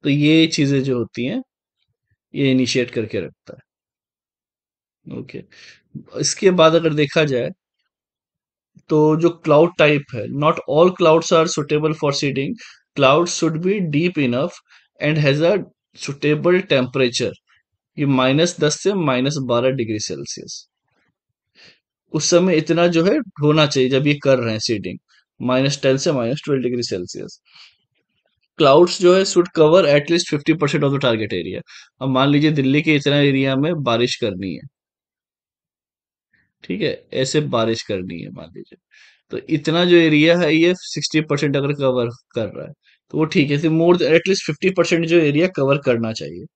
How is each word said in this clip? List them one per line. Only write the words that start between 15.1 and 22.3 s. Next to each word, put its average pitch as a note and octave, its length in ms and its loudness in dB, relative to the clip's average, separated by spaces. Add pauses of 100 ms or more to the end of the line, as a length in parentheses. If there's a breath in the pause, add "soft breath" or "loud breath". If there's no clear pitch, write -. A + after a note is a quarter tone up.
has C#3+ 180 2
a E3+ 120 2 (440)
suitable D3+ 600 0 (120)
temperature, B2+ 600 -2 (680)
ये D3+ 80 -2
माइनस C#3 540 2
दस D3+ 240 0
से G3 100 0
माइनस C#3+ 440 -2 (100)
बारह A#2+ 220 0
डिग्री A2 300 -4
सेल्सियस, - 680 -12 (1500 soft breath)
उस D#3 160 -2
समय F3 280 4